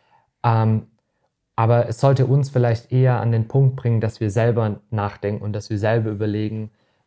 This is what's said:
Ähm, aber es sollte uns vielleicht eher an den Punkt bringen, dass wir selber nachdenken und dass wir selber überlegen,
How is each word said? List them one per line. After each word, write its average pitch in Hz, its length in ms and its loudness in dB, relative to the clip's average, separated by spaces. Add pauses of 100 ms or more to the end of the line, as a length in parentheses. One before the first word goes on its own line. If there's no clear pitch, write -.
(420)
Ähm, 110 460 2 (680)
aber 117 340 2
es 113 120 -10
sollte 135 260 2
uns 135 240 0
vielleicht 120 420 0
eher 127 280 2
an 117 100 0
den 113 160 0
Punkt 135 300 2
bringen, 117 240 -2
dass 107 200 -4
wir 107 100 -2
selber 113 500 0 (100)
nachdenken 101 540 -4
und 104 80 -6
dass 104 180 -10
wir 104 80 -4
selber 110 320 0
überlegen, 107 600 -4 (360)